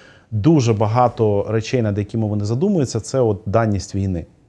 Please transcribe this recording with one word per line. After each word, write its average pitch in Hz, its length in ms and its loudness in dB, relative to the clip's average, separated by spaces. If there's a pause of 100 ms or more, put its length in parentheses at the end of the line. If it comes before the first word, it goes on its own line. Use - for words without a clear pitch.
(300)
Дуже 117 420 2
багато 110 760 2
речей, 113 340 -2
над 104 160 0
якими 107 280 -2
вони 104 180 -2
задумуються, 135 560 0
це 135 200 -2
от 107 260 0
даність 101 480 -2
війни. 95 320 -4 (220)